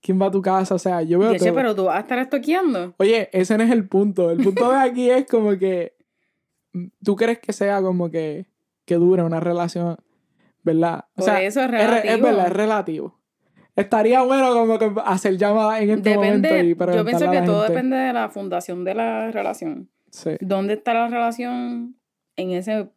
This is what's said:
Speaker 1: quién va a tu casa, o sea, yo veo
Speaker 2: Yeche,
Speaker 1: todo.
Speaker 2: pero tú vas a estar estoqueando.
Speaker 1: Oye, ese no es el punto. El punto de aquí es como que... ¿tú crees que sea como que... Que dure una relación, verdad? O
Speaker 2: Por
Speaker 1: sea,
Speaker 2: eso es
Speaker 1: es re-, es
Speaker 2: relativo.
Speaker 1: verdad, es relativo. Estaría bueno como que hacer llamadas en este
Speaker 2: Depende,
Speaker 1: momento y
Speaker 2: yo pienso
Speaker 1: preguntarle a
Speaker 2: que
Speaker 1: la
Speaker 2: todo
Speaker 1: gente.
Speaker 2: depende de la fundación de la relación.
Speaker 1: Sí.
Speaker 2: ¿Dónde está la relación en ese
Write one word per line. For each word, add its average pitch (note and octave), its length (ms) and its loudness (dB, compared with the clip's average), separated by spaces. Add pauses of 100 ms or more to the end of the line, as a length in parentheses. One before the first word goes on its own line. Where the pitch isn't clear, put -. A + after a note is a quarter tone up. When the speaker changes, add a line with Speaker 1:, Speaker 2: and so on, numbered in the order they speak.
Speaker 1:
quién F#3+ 200 -2
va G3 60 2
a G3 40 0
tu G3 100 0
casa, F#3+ 340 0
o F3+ 40 -2
sea, F3 240 -2
yo E3 160 0
veo G#3+ 140 4
Speaker 2:
Yeche, F3+ 140 2
Speaker 1:
todo. F3 80 2
Speaker 2:
pero A#3+ 200 0
tú F#3+ 100 -2
vas F3 120 0
a G3 40 -2
estar A#3+ 180 -4
estoqueando. C4 800 -2
Speaker 1:
Oye, G#3+ 340 2
ese F#3 260 0
no A3 60 2
es A#3 60 4
el A3+ 180 2
punto. F#3+ 420 0
El E3+ 120 0
punto A#3+ 280 2
de C4 80 2
aquí B3 320 2
es C4 160 2
como G#3 320 0
que... F#3 380 -4 (1040)
¿tú G3 140 0
crees A3+ 240 0
que - 140 -8
sea G3+ 280 0
como F3+ 280 -2
que... D#3+ 360 -6 (380)
Que F3 120 0
dure F3+ 280 4
una E3 160 -2
relación, F3 560 -4 (680)
verdad? E3 520 0
O - 20 -12
Speaker 2:
Por F#3+ 80 -4
Speaker 1:
sea, G3 180 2
Speaker 2:
eso G#3 180 -2
es C4 60 0
Speaker 1:
es A#3+ 60 -2
re-, A3 100 2
es A3 80 4
Speaker 2:
relativo. A3 380 2
Speaker 1:
verdad, G3 200 2
es F3+ 40 -2
relativo. F#3+ 680 -4 (580)
Estaría A3 460 4
bueno C4 300 2
como A3+ 260 2
que G#3+ 140 0 (140)
hacer F#3+ 320 0
llamadas G#3+ 420 2
en G#3 100 2
este G#3+ 200 2
Speaker 2:
Depende, G3+ 380 4
Speaker 1:
momento - 0 -
y F3 220 4
Speaker 2:
yo E3+ 60 0
pienso F3+ 80 -2 (200)
Speaker 1:
preguntarle E3+ 220 0
a - 40 2
Speaker 2:
que F3+ 100 2
Speaker 1:
la F3 60 0
Speaker 2:
todo F3 160 2
Speaker 1:
gente. F#3+ 100 0
Speaker 2:
depende C4 240 -2
de C4 160 -2
la A3+ 160 -4
fundación F3+ 560 -8
de F#3 100 -4
la A3+ 360 -4
relación. G3+ 580 -8 (220)
Speaker 1:
Sí. - 300 -8
Speaker 2:
¿Dónde G3 340 -2
está A3+ 200 -4
la A#3 140 0
relación A#3+ 840 -6 (400)
en F#3 160 -6
ese G3+ 460 -4